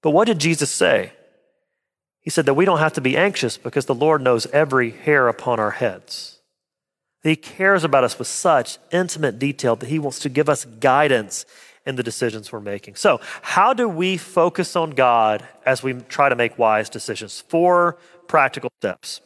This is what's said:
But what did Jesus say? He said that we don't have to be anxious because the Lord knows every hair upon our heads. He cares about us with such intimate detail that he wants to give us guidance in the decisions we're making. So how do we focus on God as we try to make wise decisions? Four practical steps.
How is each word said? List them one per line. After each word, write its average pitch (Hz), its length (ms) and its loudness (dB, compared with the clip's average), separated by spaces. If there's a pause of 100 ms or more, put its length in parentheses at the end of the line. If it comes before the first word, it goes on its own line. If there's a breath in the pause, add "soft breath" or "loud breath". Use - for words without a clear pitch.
But 160 80 2
what 190 160 4
did 202 140 0
Jesus 151 300 0
say? 113 420 0 (1080)
He 160 100 -10
said 151 160 -2
that 139 80 4
we 165 100 4
don't 175 160 2
have 156 140 0
to 151 60 -2
be 131 160 0
anxious 180 400 0
because - 300 -6
the 135 80 0
Lord 147 280 2
knows 123 240 2
every 135 440 0
hair 135 380 2
upon 117 320 -2
our 104 100 0
heads. - 720 -8 (840)
He 156 140 0
cares 190 480 0
about 139 200 4
us - 140 -4
with 120 100 -8
such 147 480 0 (140)
intimate 156 480 -2
detail 135 380 -2
that 120 120 -12
he 156 100 -2
wants 143 200 -6
to 147 100 -6
give 139 200 0
us 139 180 0
guidance 123 800 0 (400 loud breath)
in 135 100 -8
the 123 60 -4
decisions 110 500 -6
we're 110 80 -12
making. 101 360 -12
So 156 240 0 (200 loud breath)
how 208 320 2
do 240 160 0
we 185 300 -2
focus 175 580 -2
on 165 140 -2
God 117 560 2 (180)
as 131 180 0
we 131 120 -4
try 131 340 0
to 123 80 2
make 117 220 -2
wise 107 320 0
decisions? - 580 -12
Four 175 480 2 (300 soft breath)
practical 135 440 0 (100)
steps. - 460 -8